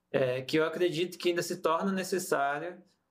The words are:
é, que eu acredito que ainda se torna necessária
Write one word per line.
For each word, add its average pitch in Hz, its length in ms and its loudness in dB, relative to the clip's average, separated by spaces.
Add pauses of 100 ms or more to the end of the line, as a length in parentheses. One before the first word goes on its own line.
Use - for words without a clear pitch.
(120)
é, 131 280 2
que 131 160 0
eu 156 80 4
acredito 170 540 0
que 180 120 0
ainda 175 120 2
se - 180 -6
torna 175 300 2
necessária 180 880 -2 (300)